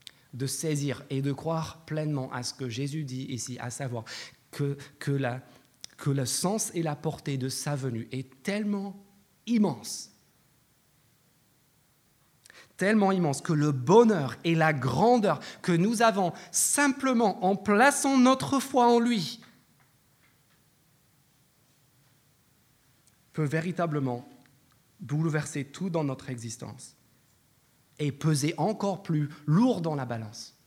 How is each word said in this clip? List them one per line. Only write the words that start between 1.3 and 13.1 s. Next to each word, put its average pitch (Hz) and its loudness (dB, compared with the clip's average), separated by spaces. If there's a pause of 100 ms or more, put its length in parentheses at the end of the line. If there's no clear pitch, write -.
croire 160 -6
pleinement 151 -4
à 123 -6
ce - -8
que 131 -8
Jésus 139 -6
dit 127 -8
ici, 120 -8
à 117 -8
savoir 120 -8 (460)
que, 143 -4 (220)
que - -4
la, 131 -2 (560)
que - -4
le 139 0
sens 196 -4
et 170 -4
la 151 -2
portée 143 -6
de 127 -4
sa 147 -6
venue 123 -6
est 131 -12
tellement 202 -4 (500)
immense, 208 -2 (2750)
tellement 196 4